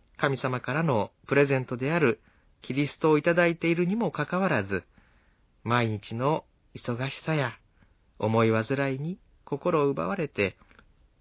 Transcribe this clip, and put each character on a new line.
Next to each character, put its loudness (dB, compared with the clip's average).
神 0
様 -4
か -6
ら 0
の 0
プ -2
レ 6
ゼ 2
ン -4
ト -8
で -2
あ 0
る 2
キ -8
リ 0
ス -16
ト 2
を 6
い -2
た 2
だ 4
い 0
て -2
い 2
る 2
に 0
も 0
か -4
か -4
わ 2
ら 2
ず、 -4
毎 0
日 -6
の -2
忙 -6
し -12
さ -4
や -2
思 2
い 4
煩 0
い -8
に -8
心 -2
を 4
奪 -2
わ -4
れ -4
て、 -2